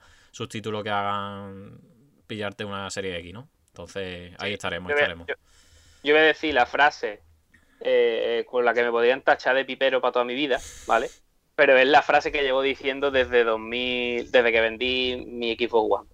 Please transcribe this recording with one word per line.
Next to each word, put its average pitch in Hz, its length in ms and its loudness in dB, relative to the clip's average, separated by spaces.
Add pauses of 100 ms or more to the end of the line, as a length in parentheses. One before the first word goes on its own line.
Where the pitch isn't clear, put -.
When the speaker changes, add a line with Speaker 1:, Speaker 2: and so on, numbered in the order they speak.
(320)
Speaker 1:
sus 113 160 -12
títulos 107 380 -8
que 107 40 -4
hagan 101 920 -6 (460)
pillarte 104 360 -8
una 98 260 -8
Serie 95 280 -8
X, 85 160 -12
¿no? 123 160 -18 (180)
Entonces, 90 720 -12
ahí 101 120 -6
Speaker 2:
Sí, - 20 -6
Speaker 1:
estaremos, 87 360 -8
Speaker 2:
yo 147 60 -2
voy 147 60 0
a, - 20 2
Speaker 1:
estaremos. 85 240 -6
Speaker 2:
yo, - 60 -6 (720)
yo 143 100 2
voy 156 80 6
a 160 60 6
decir 151 260 0
la 123 120 4
frase, 139 580 0 (580)
eh, 117 580 2
eh, 113 60 -4
con 123 200 0
la 117 80 4
que 120 100 2
me 120 80 0
podrían 120 300 2
tachar 135 340 2
de 135 100 2
pipero 131 360 0
para 123 100 0
toda 123 140 0
mi 123 100 -6
vida, 139 240 -2 (260)
¿vale? 117 240 0 (460)
Pero 139 220 6
es 131 100 6
la 147 140 6
frase 147 300 2
que 147 120 -2
llevo 131 180 0
diciendo 135 480 -2
desde 123 360 4
dos 110 140 0
mil, 120 720 -4
desde 120 200 4
que 113 100 4
vendí 127 640 -2
mi 120 280 -4
Xbox 110 460 0
One, - 120 -20